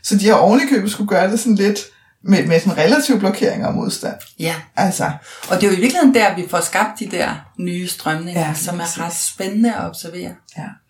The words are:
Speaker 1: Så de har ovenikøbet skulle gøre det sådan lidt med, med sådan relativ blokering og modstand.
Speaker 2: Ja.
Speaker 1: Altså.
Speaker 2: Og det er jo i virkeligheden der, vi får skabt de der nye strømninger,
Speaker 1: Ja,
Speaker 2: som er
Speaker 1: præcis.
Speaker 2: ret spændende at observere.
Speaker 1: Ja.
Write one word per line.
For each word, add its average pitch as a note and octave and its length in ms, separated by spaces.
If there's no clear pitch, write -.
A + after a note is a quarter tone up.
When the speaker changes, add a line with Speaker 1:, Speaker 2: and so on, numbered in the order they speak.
Speaker 1:
Så - 140
de G3 100
har G#3+ 80
ovenikøbet G#3 580
skulle G#3 160
gøre F#3+ 220
det A3+ 100
sådan A3+ 140
lidt G3+ 240
med, F#3 220
med E3 140
sådan - 180
relativ B3 400
blokering - 480
og - 80
modstand. - 400
Speaker 2:
Ja. E3 160
Speaker 1:
Altså. F#3 340
Speaker 2:
Og F#3+ 100
det - 60
er G3+ 40
jo F#3 60
i F3+ 40
virkeligheden C4+ 340
der, G#3 220
vi F3+ 140
får F3 100
skabt G#3+ 400
de G3 100
der - 340
nye F3+ 300
strømninger, E3+ 520
Speaker 1:
Ja, D3+ 140
Speaker 2:
som F3 260
er E3+ 40
Speaker 1:
præcis. - 160
Speaker 2:
ret E3+ 140
spændende G#3+ 600
at F3 100
observere. E3+ 460
Speaker 1:
Ja. C#3+ 60